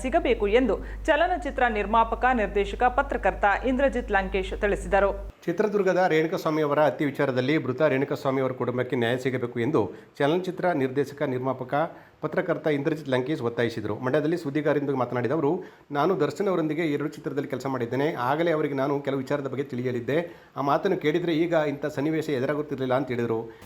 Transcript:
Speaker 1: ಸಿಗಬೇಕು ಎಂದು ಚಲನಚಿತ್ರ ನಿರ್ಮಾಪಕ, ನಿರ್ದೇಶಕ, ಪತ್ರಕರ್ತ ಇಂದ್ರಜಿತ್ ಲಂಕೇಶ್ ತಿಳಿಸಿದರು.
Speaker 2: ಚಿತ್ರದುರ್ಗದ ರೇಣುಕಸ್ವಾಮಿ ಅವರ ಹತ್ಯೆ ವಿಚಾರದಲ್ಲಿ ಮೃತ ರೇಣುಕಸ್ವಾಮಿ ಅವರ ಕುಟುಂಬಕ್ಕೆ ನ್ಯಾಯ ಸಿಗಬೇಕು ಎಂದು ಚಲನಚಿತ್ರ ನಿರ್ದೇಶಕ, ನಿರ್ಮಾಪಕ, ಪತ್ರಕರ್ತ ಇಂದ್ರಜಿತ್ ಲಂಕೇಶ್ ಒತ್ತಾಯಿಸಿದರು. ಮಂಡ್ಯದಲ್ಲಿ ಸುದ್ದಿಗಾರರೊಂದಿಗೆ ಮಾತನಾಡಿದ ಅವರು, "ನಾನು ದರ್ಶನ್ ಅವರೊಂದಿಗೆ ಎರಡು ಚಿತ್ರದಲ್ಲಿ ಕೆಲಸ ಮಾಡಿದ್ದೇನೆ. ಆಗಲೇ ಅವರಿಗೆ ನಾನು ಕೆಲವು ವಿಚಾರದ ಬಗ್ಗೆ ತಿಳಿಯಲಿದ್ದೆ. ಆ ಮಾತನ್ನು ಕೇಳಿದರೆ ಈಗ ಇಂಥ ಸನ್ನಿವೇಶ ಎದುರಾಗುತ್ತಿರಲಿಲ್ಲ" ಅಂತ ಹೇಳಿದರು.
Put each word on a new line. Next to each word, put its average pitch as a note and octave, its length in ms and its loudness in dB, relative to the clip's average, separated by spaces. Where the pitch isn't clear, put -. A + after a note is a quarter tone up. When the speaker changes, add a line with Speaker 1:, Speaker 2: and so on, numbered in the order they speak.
Speaker 1:
ಸಿಗಬೇಕು B3+ 460 0
ಎಂದು A#3 380 2
ಚಲನಚಿತ್ರ D#4 640 0
ನಿರ್ಮಾಪಕ, A3 560 2
ನಿರ್ದೇಶಕ, G3+ 480 0
ಪತ್ರಕರ್ತ B3 600 0
ಇಂದ್ರಜಿತ್ B3+ 440 0
ಲಂಕೇಶ್ F#3+ 500 0
ತಿಳಿಸಿದರು. G3 720 2
Speaker 2:
ಚಿತ್ರದುರ್ಗದ F#3 640 2
ರೇಣುಕಸ್ವಾಮಿ D#3 540 2
ಅವರ D3 200 4
ಹತ್ಯೆ D3 240 2
ವಿಚಾರದಲ್ಲಿ C3+ 520 2
ಮೃತ B2+ 240 -2
ರೇಣುಕಸ್ವಾಮಿ C3+ 580 2
ಅವರ C3 120 0
ಕುಟುಂಬಕ್ಕೆ B2 440 -2
ನ್ಯಾಯ A#2+ 220 2
ಸಿಗಬೇಕು A#2+ 420 -4
ಎಂದು A#2 320 2
ಚಲನಚಿತ್ರ F3+ 540 0
ನಿರ್ದೇಶಕ, C3+ 500 -2
ನಿರ್ಮಾಪಕ, C3 760 -2
ಪತ್ರಕರ್ತ D#3+ 460 -2
ಇಂದ್ರಜಿತ್ D3+ 420 0
ಲಂಕೇಶ್ C3 320 0
ಒತ್ತಾಯಿಸಿದರು. A2+ 580 -2
ಮಂಡ್ಯದಲ್ಲಿ C#3+ 380 0
ಸುದ್ದಿಗಾರರೊಂದಿಗೆ C#3+ 640 0
ಮಾತನಾಡಿದ A#2+ 340 0
ಅವರು, D#3+ 320 0
"ನಾನು E3 300 2
ದರ್ಶನ್ F3+ 280 0
ಅವರೊಂದಿಗೆ D#3+ 340 0
ಎರಡು D3 260 0
ಚಿತ್ರದಲ್ಲಿ C#3 400 -6
ಕೆಲಸ C3 180 -6
ಮಾಡಿದ್ದೇನೆ. C3 460 0
ಆಗಲೇ D3 380 0
ಅವರಿಗೆ D3+ 240 0
ನಾನು C#3 260 0
ಕೆಲವು C#3 180 -4
ವಿಚಾರದ C#3 280 -4
ಬಗ್ಗೆ C3 160 -4
ತಿಳಿಯಲಿದ್ದೆ. B2+ 800 -4
ಆ C3+ 40 -6
ಮಾತನ್ನು D#3 360 2
ಕೇಳಿದರೆ E3 380 0
ಈಗ E3 180 0
ಇಂಥ D3+ 340 0
ಸನ್ನಿವೇಶ D3+ 420 -2
ಎದುರಾಗುತ್ತಿರಲಿಲ್ಲ" C#3 680 -2
ಅಂತ C3+ 140 0
ಹೇಳಿದರು. A2+ 580 -2